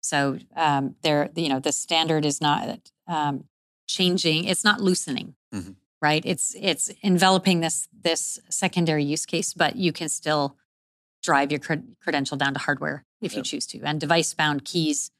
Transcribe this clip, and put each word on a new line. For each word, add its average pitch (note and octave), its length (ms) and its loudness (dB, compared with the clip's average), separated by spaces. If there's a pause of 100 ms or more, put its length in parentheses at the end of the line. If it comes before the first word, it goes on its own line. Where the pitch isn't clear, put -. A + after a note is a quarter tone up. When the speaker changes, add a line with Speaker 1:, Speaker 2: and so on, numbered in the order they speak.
Speaker 1:
So, C#3 360 0 (160)
um, C#3+ 480 2
they're, D3 320 2
you E3 140 -2
know, C3+ 100 2
the D3 140 0
standard D#3+ 520 0
is D3 160 -2
not, - 500 -2 (180)
um, D3 360 -2 (440)
changing. F3+ 560 2
It's - 200 0
not G#3 160 2
loosening, F3+ 540 -2 (180)
Speaker 2:
Mm-hmm. F#2+ 200 -8 (300)
Speaker 1:
right? D3+ 220 2
It's, - 360 -4
it's - 300 -2 (120)
enveloping F#3 580 4
this, - 320 -4
this - 460 -2 (120)
secondary E3 520 0
use D3 240 -2
case, - 280 -4
but E3+ 220 0
you F3 160 2
can D#3+ 160 -6
still D3 480 0 (640)
drive C#3+ 280 2
your D3 80 0
cred-, D3+ 420 -6
credential C#3+ 360 -2
down C#3 160 0
to - 80 -6
hardware C#3+ 440 -4 (160)
if G3 120 -6
you - 60 -6
Speaker 2:
Yep. C3 80 -8
Speaker 1:
choose - 220 -6
to. - 140 -14
And D3+ 180 -2
device-bound D#3 640 0
keys D#3 560 -2